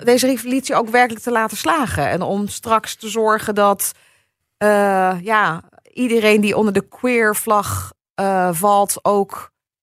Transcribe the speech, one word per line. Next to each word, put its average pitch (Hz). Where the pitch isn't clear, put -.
deze 247
revolutie 254
ook 233
werkelijk 233
te 240
laten 220
slagen. 208
En 165
om 196
straks -
te 220
zorgen 214
dat, 202
eh, 196
ja, 190
iedereen 220
die 208
onder 214
de 196
queer 233
vlag, 202
eh, 185
valt, 202
ook, 202